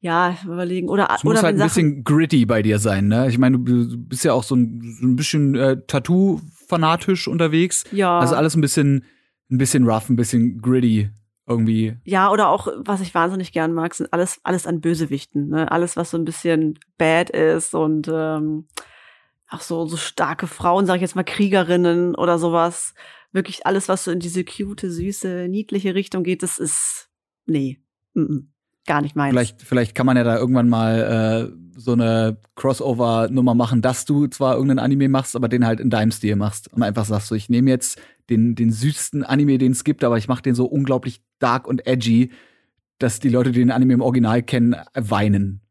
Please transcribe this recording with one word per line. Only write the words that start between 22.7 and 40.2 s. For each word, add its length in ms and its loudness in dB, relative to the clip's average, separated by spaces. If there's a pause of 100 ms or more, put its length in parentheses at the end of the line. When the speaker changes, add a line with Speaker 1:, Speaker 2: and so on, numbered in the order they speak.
Speaker 1:
Wirklich 320 -4
alles, 240 -2
was 160 -2
so 60 -4
in 100 -2
diese 240 -6
cute, 440 -10
süße, 600 -6
niedliche 440 -4
Richtung 300 -4
geht, 180 -4
das 180 -6
ist, 500 -6 (380)
nee, 320 -2 (340)
mm, 80 -2
mm, 320 -4 (320)
gar 160 0
nicht 140 -6
meins. 180 0
Speaker 2:
Vielleicht, 300 0
vielleicht 320 -2
kann 100 0
man 120 4
ja 60 4
da 140 2
irgendwann 320 2
mal, 840 2
äh, 280 -20
so 140 0
eine 440 2 (180)
Crossover-Nummer 1000 0
machen, 260 2
dass 240 0
du 220 2
zwar 280 -2
irgendeinen 240 0
Anime 300 2
machst, 260 -2
aber 120 -2
den 180 2
halt 140 0
in 100 0
deinem 220 2
Stil 240 -2
machst 380 -4
und 100 0
einfach 220 -2
sagst, 240 -4
so, 60 -2
ich 140 -6
nehme 220 4
jetzt 280 -2 (300)
den, 240 2
den 180 0
süßesten 520 -4
Anime, 340 2
den 140 2
es 120 -4
gibt, 200 -2
aber 140 2
ich 100 -4